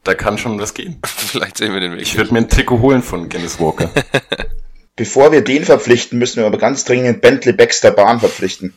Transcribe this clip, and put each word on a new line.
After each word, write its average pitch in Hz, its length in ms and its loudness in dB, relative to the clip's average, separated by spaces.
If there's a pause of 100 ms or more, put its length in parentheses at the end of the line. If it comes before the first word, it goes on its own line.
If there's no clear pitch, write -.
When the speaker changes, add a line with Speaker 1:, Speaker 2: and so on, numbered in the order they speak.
Speaker 1:
da 95 120 0
kann 104 240 -4
schon 107 200 -6
was 104 140 -8
gehen. 175 280 -12
Speaker 2:
<laughs> - 40 -12
Vielleicht - 520 -8
sehen 104 160 -4
wir 95 80 -4
den 87 120 -8
Weg. 87 80 -12
Speaker 1:
Ich - 160 -6
würd 110 140 -2
mir 117 80 2
ein 113 100 -2
Trikot 127 300 2
holen 127 240 4
von 85 260 -8
Guinness 85 300 -10
Walker. 82 320 -2 (520)
Speaker 2:
<laughs> - 520 -12
Speaker 3:
Bevor 139 360 4
wir 143 120 4
den 147 220 -2
verpflichten, 120 520 2
müssen 120 200 -2
wir 110 100 0
aber 101 100 0
ganz 131 280 -2
dringend 123 360 0
Bentley 127 320 4
Baxter 117 380 4
Bahn 104 280 4
verpflichten. 95 580 -4